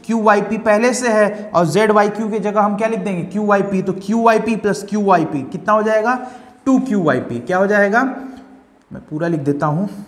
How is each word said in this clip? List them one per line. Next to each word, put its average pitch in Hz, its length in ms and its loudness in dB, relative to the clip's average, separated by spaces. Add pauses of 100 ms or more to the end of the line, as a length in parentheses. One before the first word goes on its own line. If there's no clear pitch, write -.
क्यू 226 160 0
वाई 208 200 4
पी 214 160 -4
पहले 220 360 2
से 247 140 -2
है 214 420 0
और 170 160 2
जेड 208 240 2
वाई 208 200 4
क्यू 214 180 -6
की 214 100 -4
जगह 208 220 -2
हम 208 160 2
क्या 220 120 -2
लिख 220 120 -2
देंगे, 180 240 -4
क्यू 208 200 -4
वाई 202 180 2
पी। 190 200 -2
तो 185 120 -2
Q 226 280 -2
Y 226 160 4
P 220 180 0
plus 196 320 -2
Q 208 140 -2
Y 180 220 4
P 147 180 -6
कितना 185 300 -4
हो 214 100 2
जाएगा, 220 320 0 (520)
टू 269 140 4
क्यू 202 220 -2
वाई 131 180 2
पी। 117 200 -8
क्या 180 180 -2
हो 196 80 2
जाएगा, 202 360 2 (880)
मैं - 120 -14
पूरा 156 260 -6
लिख 165 140 -2
देता 143 240 0
हूँ। 160 220 -2 (200)